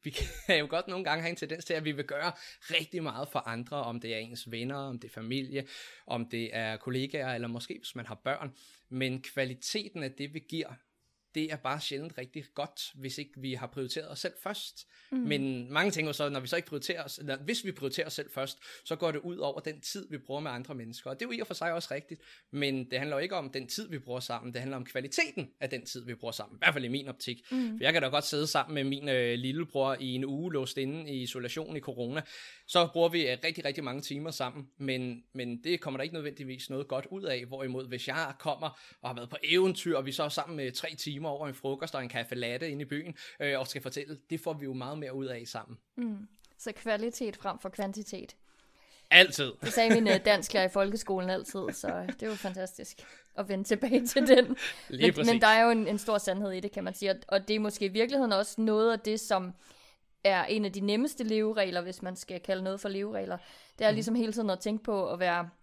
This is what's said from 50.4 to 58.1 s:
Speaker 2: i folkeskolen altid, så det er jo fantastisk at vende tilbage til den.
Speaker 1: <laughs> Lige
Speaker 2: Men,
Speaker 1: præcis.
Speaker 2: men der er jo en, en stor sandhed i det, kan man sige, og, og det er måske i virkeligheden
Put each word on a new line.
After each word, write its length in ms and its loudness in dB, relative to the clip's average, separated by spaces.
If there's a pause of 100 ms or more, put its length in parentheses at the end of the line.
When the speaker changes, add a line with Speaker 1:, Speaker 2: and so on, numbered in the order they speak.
Speaker 2:
i 40 4
folkeskolen 640 0
altid, 300 -4 (120)
så 340 -4
det 160 -8
er 40 -4
jo 80 -2
fantastisk 600 -8 (380)
at 140 -4
vende 160 0
tilbage 420 4
til 200 4
den. 200 12
Speaker 1:
<laughs> 100 0 (320)
Lige 180 6
Speaker 2:
Men, 80 10
Speaker 1:
præcis. 180 6
Speaker 2:
men 80 6
der 60 10
er 180 12
jo 60 10
en, 180 4
en 100 0
stor 200 2
sandhed 340 0
i 80 -4
det, 120 -4
kan 120 -4
man 100 -4
sige, 160 0
og, 60 4 (120)
og 200 2
det 80 4
er 40 2
måske 240 0
i 40 2
virkeligheden 440 4